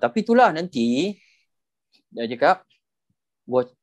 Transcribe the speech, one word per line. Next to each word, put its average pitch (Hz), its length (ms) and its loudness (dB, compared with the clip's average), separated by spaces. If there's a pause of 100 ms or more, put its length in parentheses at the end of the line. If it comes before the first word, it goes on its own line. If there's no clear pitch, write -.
tapi 233 240 -2
itulah 233 260 4
nanti," 151 640 -2 (920)
dia 117 180 -10
cakap, 139 380 0 (800)
"gua, 123 240 -2 (140)